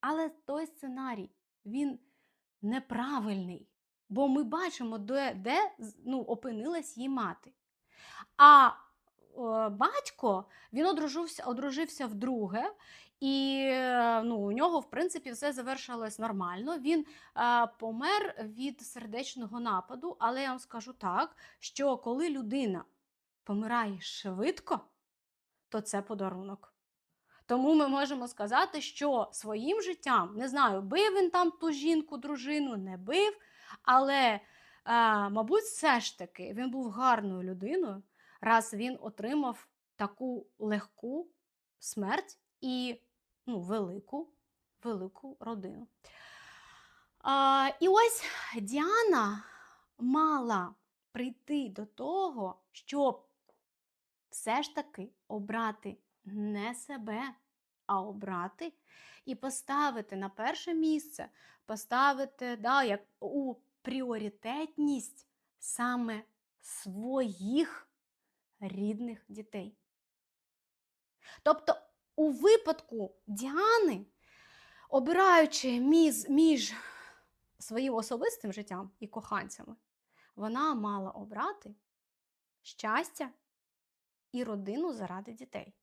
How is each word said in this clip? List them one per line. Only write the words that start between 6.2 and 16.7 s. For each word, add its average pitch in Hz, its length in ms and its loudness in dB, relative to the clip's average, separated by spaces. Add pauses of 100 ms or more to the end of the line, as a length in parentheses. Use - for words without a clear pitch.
опинилась 233 760 -6
її 254 120 -6
мати. 233 440 -6 (840)
А, 285 300 12
е, - 40 6 (1000)
батько, 233 760 -2 (280)
він 277 120 2
одружився, 311 580 -2
одружився 269 640 -4
вдруге, 226 680 -4 (460)
і, 269 440 0
е, 247 600 2
ну, 233 140 -2
у 202 140 -2
нього, 302 280 2
в - 100 -12
принципі, 311 420 -4
все 285 220 -4
завершилось 247 680 -8
нормально. 214 580 -4